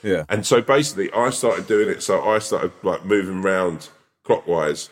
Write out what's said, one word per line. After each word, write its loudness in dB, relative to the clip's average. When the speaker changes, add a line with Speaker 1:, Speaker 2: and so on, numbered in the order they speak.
Speaker 1:
Yeah. 0
Speaker 2:
And -2
so 4
basically, 0
I 2
started -2
doing 2
it. -6
So 0
I 2
started, -2
like, -2
moving 0
round -2
clockwise. 0